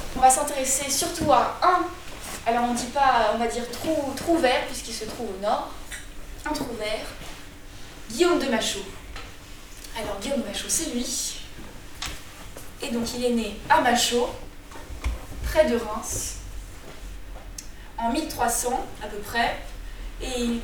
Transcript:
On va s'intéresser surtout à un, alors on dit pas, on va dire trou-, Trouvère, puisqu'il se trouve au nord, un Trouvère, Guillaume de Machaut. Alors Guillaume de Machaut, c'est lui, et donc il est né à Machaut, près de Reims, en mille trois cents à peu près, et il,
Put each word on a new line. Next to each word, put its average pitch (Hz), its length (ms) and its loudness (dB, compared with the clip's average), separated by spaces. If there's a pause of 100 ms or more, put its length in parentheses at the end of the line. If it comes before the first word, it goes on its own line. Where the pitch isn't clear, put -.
(160)
On - 40 0
va 262 100 12
s'intéresser 277 600 2
surtout 320 420 4
à 233 300 6
un, 349 220 6 (600)
alors 240 240 4
on 240 60 2
dit - 180 -2
pas, 240 400 6
on 233 60 0
va 233 80 2
dire 233 240 -2
trou-, 294 440 0
Trouvère, 277 520 4
puisqu'il - 260 -6
se 220 120 -6
trouve 214 220 -6 (100)
au 190 40 -8
nord, 220 280 0 (760)
un 302 80 -2
Trouvère, 220 540 -4 (1000)
Guillaume 339 300 6
de 262 80 2
Machaut. 226 360 0 (1120)
Alors 196 220 -4
Guillaume 247 220 0
de 202 60 -4
Machaut, - 200 -4
c'est 302 260 0
lui, - 440 -2 (1400)
et - 80 -4
donc 233 160 0 (100)
il 247 80 -2
est 247 60 4
né 220 280 0 (120)
à 311 100 10
Machaut, 240 500 4 (1160)
près 311 200 8
de 233 120 4
Reims, - 640 -4 (1600)
en 233 140 2
mille 311 160 0
trois 240 220 0
cents - 360 0 (160)
à 214 60 -6
peu 202 120 -6
près, - 360 0 (680)
et 269 60 -4 (120)
il, 233 240 0